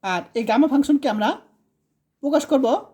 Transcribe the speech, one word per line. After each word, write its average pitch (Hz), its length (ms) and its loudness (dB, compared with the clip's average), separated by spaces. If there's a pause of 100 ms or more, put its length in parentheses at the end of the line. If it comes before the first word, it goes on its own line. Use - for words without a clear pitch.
(120)
আর 175 80 -2 (180)
এই 226 120 -2
গামা 254 220 4
ফাংশনকে 277 420 2
আমরা 214 140 -2 (920)
প্রকাশ 302 200 0 (100)
করব 262 140 2 (280)